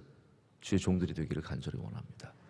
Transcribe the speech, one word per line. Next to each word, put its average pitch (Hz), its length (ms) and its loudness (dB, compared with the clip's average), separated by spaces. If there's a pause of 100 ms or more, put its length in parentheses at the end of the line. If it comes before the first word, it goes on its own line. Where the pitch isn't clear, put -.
(600)
주의 98 180 4
종들이 87 340 4
되기를 76 280 0
간절히 - 380 -4
원합니다. - 540 -8 (160)